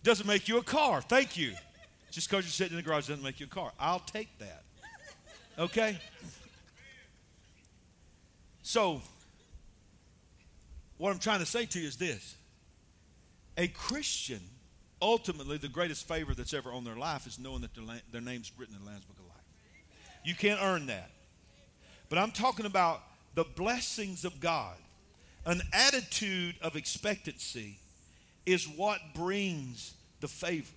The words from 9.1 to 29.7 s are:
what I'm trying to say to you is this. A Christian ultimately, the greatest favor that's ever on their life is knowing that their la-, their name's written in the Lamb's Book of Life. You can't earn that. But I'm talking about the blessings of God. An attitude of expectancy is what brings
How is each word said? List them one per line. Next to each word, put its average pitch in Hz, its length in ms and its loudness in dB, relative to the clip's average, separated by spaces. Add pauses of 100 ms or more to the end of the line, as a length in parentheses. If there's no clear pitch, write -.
what 190 140 2
I'm 185 80 0
trying 202 220 2
to 160 60 0
say 233 200 2
to 180 140 -2
you 151 80 -4
is 135 80 -8
this. 151 400 -4 (1200)
A 175 120 0
Christian 180 720 -4 (600)
ultimately, 160 560 2
the 143 100 -6
greatest 156 400 -4
favor 156 260 -2
that's 123 200 -6
ever 131 180 -4
on 123 120 -8
their 113 120 -8
life 143 300 -4
is 113 120 -12
knowing 127 220 -6
that 113 140 -8
their 113 100 -12
la-, 117 160 -10 (120)
their 117 80 -8
name's 120 360 -8
written 117 180 -14
in 98 80 -14
the 104 80 -14
Lamb's 98 140 -14
Book 95 140 -20
of 92 80 -20
Life. 82 180 -20 (800)
You 170 100 -2
can't 202 280 2
earn 180 240 2
that. 98 240 -6 (1000)
But 160 100 2
I'm 214 120 4
talking 220 360 2
about 180 360 4 (320)
the 160 100 4
blessings 196 800 -2
of 139 160 -6
God. 135 360 0 (680)
An 175 160 2 (120)
attitude 196 880 4
of 160 140 -2
expectancy 123 1000 -4 (680)
is 175 200 4
what 185 320 0 (160)
brings 165 800 -2 (260)